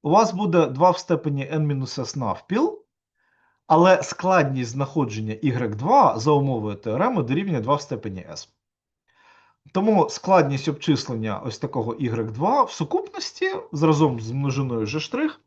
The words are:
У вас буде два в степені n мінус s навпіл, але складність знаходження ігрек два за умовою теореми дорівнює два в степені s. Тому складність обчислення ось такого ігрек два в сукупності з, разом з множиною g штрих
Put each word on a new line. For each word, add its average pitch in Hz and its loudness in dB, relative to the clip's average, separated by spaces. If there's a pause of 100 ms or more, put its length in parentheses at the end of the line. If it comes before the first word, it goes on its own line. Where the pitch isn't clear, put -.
У 147 -2
вас 202 4
буде 175 2
два 139 4
в - 0
степені 151 -4
n 156 -2
мінус 139 -2
s 127 -8
навпіл, 196 -2 (800)
але 170 6
складність 139 0
знаходження 117 -4
ігрек 117 -2
два 175 4
за 123 0
умовою 123 0
теореми 160 -2
дорівнює 143 -2
два 123 0
в 143 -4
степені 92 -10
s. - -16 (1200)
Тому 190 2
складність 151 2
обчислення 117 -2
ось 113 -10
такого 117 -4
ігрек 117 -4
два 196 0
в 254 0
сукупності 381 -4 (180)
з, 147 -2
разом 147 2
з 110 -10
множиною 131 -2
g 151 -4
штрих 302 -4